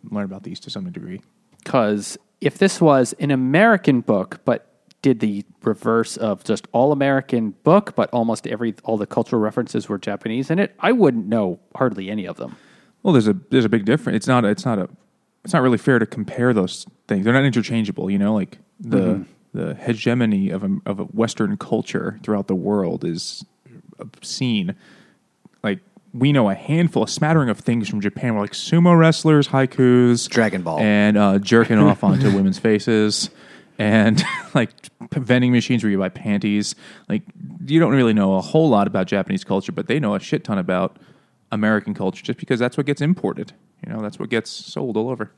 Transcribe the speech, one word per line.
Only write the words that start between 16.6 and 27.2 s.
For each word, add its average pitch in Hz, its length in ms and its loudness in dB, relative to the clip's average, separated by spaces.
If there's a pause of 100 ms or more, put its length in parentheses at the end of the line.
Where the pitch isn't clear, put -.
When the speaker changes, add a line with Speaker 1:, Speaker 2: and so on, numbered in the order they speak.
Speaker 1:
things. 98 160 -2
They're 117 100 2
not 135 120 4
interchangeable, 110 680 -2
you 101 80 0
know, 101 160 0
like, 95 240 -6 (200)
the, 110 180 -2
Speaker 2:
Mm-hmm. 95 260 0 (300)
Speaker 1:
the 82 220 -6
hegemony 113 720 -2
of 95 160 -6
a, 98 200 -2
of 101 140 -6
a 104 60 -6
Western 107 500 -2
culture 104 680 -6
throughout 101 260 -4
the 98 80 -2
world 92 500 -2
is - 400 -8 (540)
obscene. - 760 -4 (880)
Like, 98 160 -4 (340)
we 131 180 2
know 123 180 4
a 98 60 -2
handful, 170 480 0
a - 40 -2
smattering 151 420 0